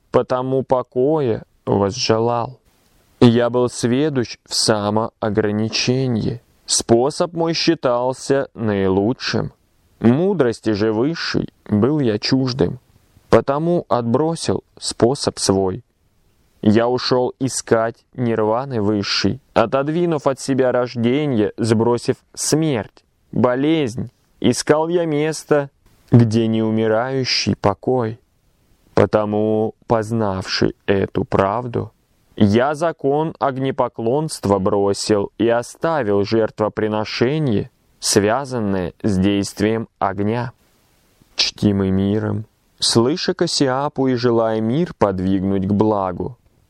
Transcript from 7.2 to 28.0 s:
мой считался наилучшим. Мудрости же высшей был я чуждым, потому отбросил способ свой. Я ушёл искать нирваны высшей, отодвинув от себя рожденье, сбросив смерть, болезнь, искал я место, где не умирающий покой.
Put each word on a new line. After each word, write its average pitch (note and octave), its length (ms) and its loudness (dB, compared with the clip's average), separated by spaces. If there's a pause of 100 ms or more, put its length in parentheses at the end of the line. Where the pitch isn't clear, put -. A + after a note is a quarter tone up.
мой E3 200 -2
считался C3 1000 0
наилучшим. G2+ 1000 0 (480)
Мудрости C3 720 2
же G#2+ 220 0
высшей C#3+ 560 -2 (180)
был A#2+ 320 2
я A2 200 0
чуждым, C3 600 0 (500)
потому D#3 600 2
отбросил B2 720 -2 (160)
способ - 600 -2
свой. F#2+ 440 0 (800)
Я G#2+ 260 4
ушёл B2+ 520 -2
искать A#2 720 -2
нирваны A#2 680 -2
высшей, G2+ 600 -2 (120)
отодвинув D#3 720 0
от C3+ 140 0
себя B2+ 320 0
рожденье, B2 840 0
сбросив A2+ 580 0 (180)
смерть, C#3+ 720 -2 (300)
болезнь, B2+ 760 0 (300)
искал D3+ 480 0
я E3+ 180 0
место, D3+ 640 -2 (420)
где A#2 360 6
не A2 160 0
умирающий A2 920 0
покой. A2+ 640 0 (760)